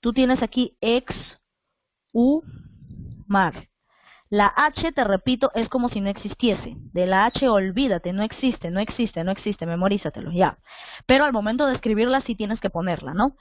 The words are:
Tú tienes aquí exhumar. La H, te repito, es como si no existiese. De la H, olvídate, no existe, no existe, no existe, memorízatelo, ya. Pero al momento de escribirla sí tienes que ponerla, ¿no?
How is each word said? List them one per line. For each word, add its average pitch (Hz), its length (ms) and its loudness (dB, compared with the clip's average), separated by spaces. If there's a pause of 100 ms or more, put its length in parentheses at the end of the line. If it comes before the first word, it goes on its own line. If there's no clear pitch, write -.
Tú 240 120 -2
tienes 262 300 4
aquí 247 340 -2 (1400)
exhumar. - 1600 -2 (600)
La 202 160 4 (100)
H, 302 360 0
te 277 100 0
repito, 226 520 2
es 226 140 -2
como 240 200 -2
si 226 120 -4
no 196 80 -2
existiese. - 680 -2 (160)
De 180 140 0
la 190 200 4
H, 254 220 0
olvídate, 190 640 0
no 190 100 -2
existe, 220 480 -2
no 180 80 -4
existe, 208 460 -4
no 185 80 -2
existe, 196 340 -6
memorízatelo, 175 640 -2
ya. 175 280 2 (480)
Pero 269 180 6
al 294 80 2
momento 233 340 0
de 262 80 2
escribirla 247 460 2
sí 240 160 -6
tienes 214 240 -4
que 196 100 -16
ponerla, 170 420 -4
¿no? 214 280 0